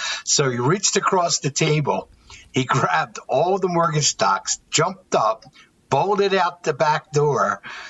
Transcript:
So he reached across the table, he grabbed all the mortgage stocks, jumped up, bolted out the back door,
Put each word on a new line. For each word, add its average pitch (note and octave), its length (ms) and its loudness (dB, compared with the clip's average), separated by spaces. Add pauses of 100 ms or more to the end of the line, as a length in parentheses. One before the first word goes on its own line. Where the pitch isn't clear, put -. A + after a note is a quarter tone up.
(240)
So - 260 0
he B2 100 -2
reached - 380 0
across F3 420 2
the D3+ 100 -4
table, D3 600 0 (440)
he C3 100 0
grabbed D#3 540 0 (100)
all E3+ 300 2
the F#3 100 -2
mortgage E3 380 0
stocks, - 540 0 (100)
jumped F#3 460 -2
up, A2 280 0 (460)
bolted F#3+ 460 2
out F3+ 280 -2
the D#3 100 0
back D#3 380 0
door, A#2 500 0 (280)